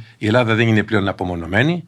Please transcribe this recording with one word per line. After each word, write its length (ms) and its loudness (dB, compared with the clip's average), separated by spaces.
Η 80 -6
Ελλάδα 300 2
δεν 120 2
είναι 160 4
πλέον 240 -2
απομονωμένη, 800 -2